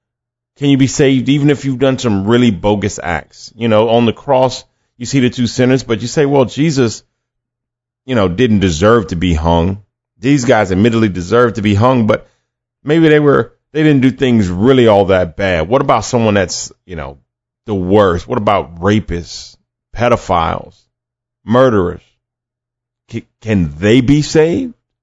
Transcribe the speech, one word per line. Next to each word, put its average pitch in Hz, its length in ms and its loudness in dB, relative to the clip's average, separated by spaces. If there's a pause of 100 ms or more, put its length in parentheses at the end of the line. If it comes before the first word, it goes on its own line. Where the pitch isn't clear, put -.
(560)
can 143 140 0
you 135 80 4
be 135 80 2
saved 131 420 0
even 143 220 2
if 135 140 -2
you've 131 160 -6
done 131 180 0
some 101 280 -2
really 120 260 2
bogus 101 480 -4
acts? - 560 -10
You 117 100 -6
know, 110 220 2
on 117 180 2
the 110 60 2
cross, 131 520 -2 (320)
you 120 100 -14
see 139 120 -2
the 123 100 2
two 120 200 -2
sinners, 127 340 0
but 110 200 -6
you 120 40 -6
say, 147 180 -2
"Well, 139 200 0
Jesus, 131 580 -2 (1040)
you 131 80 -6
know, 98 140 0
didn't 104 320 0
deserve 95 480 0
to 90 80 -8
be 85 180 -2
hung. 85 480 -2 (360)
These 131 260 0
guys 107 260 2
admittedly 110 380 2
deserve 95 460 0
to 110 80 -8
be 104 120 0
hung, 120 320 2
but - 220 -2 (560)
maybe 160 240 2
they 151 100 4
were, 139 360 0 (180)
they 156 100 -2
didn't 147 200 2
do 131 100 2
things 117 360 0
really 117 380 2
all 101 200 4
that 92 300 0
bad." 90 320 -2
What 131 140 0
about 131 220 -2
someone 113 300 0
that's, - 360 -4 (160)
you 90 80 -16
know, 71 240 -14 (480)
the 107 80 -6
worst? 92 540 0
What 107 100 -4
about 92 380 -2
rapists, 90 800 -4 (380)
pedophiles, 92 840 -4 (640)
murderers? 101 560 0 (1120)
C-, 110 160 -10 (140)
can 90 360 -2
they 110 260 2
be 143 200 2
saved? 170 520 0 (280)